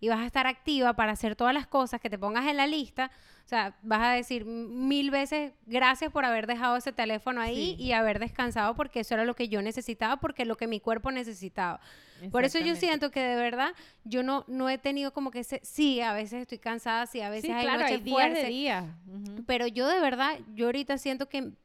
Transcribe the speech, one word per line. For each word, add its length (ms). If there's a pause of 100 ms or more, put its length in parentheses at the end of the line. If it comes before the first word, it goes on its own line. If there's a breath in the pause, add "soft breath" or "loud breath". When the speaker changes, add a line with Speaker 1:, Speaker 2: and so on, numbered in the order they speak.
Speaker 1:
y 60
vas 120
a 40
estar 220
activa 480
para 180
hacer 240
todas 160
las 140
cosas 340
que 80
te 100
pongas 280
en 100
la 100
lista. 440 (340 loud breath)
O 60
sea, 320
vas 180
a 120
decir 340
mil 640
veces, 420 (140)
"Gracias 440
por 140
haber 220
dejado 320
ese 140
teléfono 500
ahí 340
Speaker 2:
Sí. 80
Speaker 1:
y 80
haber 260
descansado, 560
porque 260
eso 120
era 140
lo 80
que 140
yo 120
necesitaba, 560
porque 300
lo 100
que 100
mi 140
cuerpo 300
necesitaba". 680 (500 loud breath)
Por 140
eso 140
yo 80
Speaker 2:
Exactamente. 200
Speaker 1:
siento 240
que 100
de 160
verdad 360 (320 loud breath)
yo 180
no, 240
no 240
he 80
tenido 340
como 180
que 100
ese, 220
sí, 380
a 140
veces 280
estoy 160
cansada, 480
sí, 140
a 80
veces 200
Speaker 2:
Sí, 40
Speaker 1:
hay 120
Speaker 2:
claro, 160
Speaker 1:
noches 160
Speaker 2:
hay 60
días 140 (120)
de 60
Speaker 1:
fuertes, 140
Speaker 2:
día. 580
Ujú. 400
Speaker 1:
pero 200
yo 220
de 120
verdad, 380 (160)
yo 120
ahorita 300
siento 320
que 240 (120)